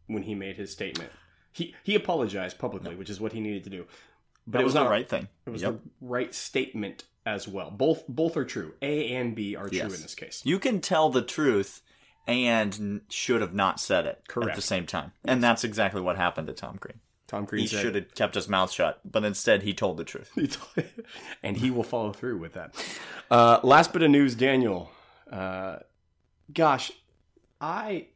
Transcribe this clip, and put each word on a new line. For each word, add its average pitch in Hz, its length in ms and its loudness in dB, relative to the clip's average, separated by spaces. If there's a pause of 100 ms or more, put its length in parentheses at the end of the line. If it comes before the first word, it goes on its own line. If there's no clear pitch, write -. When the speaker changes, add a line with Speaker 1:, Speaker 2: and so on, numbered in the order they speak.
Speaker 1:
when 110 160 -4
he 104 100 -6
made 98 220 -8
his 101 140 -10
statement. 90 400 -8 (420)
He, - 220 -8 (100)
he 202 100 0
apologized 107 640 -2
publicly, 95 340 -8
Speaker 2:
Yeah. 85 60 -10
Speaker 1:
which 95 120 -12
is 98 100 -10
what 107 120 -4
he 113 80 -8
needed 104 240 -6
to 101 60 -14
do. 92 160 -12 (600)
But 110 120 -2
Speaker 2:
That - 20 4
Speaker 1:
it - 40 2
Speaker 2:
was 135 60 2
Speaker 1:
was 131 40 2
Speaker 2:
the 147 100 4
Speaker 1:
not, 123 60 4
Speaker 2:
right 110 180 2
thing. - 200 -4 (180)
Speaker 1:
it 135 40 -8
was 113 120 -8
Speaker 2:
Yep. 104 120 -2
Speaker 1:
the 110 60 -12 (260)
right 123 280 -4
statement - 680 -6 (200)
as 104 220 -4
well. 92 240 -8
Both, 147 380 0
both 156 280 -2
are 143 80 0
true. 87 380 -8
A 139 320 -2
and 120 220 -2
B 104 180 -4
are 98 140 -8
true 92 100 -2
Speaker 2:
Yes. 95 160 -4
Speaker 1:
in 80 80 -12
this - 140 -14
case. - 280 -14
Speaker 2:
You 160 140 2
can 214 220 0
tell 156 280 4
the 127 140 2
truth 120 580 0 (460)
and 117 540 2
n-, 104 280 -4
should - 320 0
have 92 140 -2
not 98 260 2
said 87 260 2
it - 160 -6
at - 60 -20
Speaker 1:
Correct. 113 280 -2
Speaker 2:
the 101 60 -6
same 90 240 -2
time. 76 260 -6 (120)
And 127 180 2
that's 117 200 4
exactly 104 380 0
what 90 160 0
happened 87 320 0
to 85 40 -10
Tom - 260 -12
Crean. - 200 -16 (300)
Speaker 1:
Tom 104 180 -6
Crean 107 160 -4
Speaker 2:
He 110 60 0
Speaker 1:
said 107 120 -2
Speaker 2:
should 101 140 0
have 98 220 -4
kept 107 180 0
his 95 140 -2
mouth 92 240 2
shut, - 320 0
but 107 200 -2
instead 104 380 2
he 101 100 -2
told 92 260 -2
the 82 60 -8
truth. - 280 -14
Speaker 1:
<laughs> - 40 -20
He 147 120 0
told, - 380 -6 (580)
and 101 120 -4
he 123 140 0
will 120 140 -2
follow 113 280 -4
through 120 260 -6
with 82 160 -12
that. 82 200 -14 (560)
Uh, 117 320 10
last 147 300 8
bit 170 100 2
of 156 80 8
news, 143 240 6
Daniel. 117 560 2 (400)
Uh, 95 480 -6 (760)
gosh, 147 380 2 (720)
I, 190 560 -6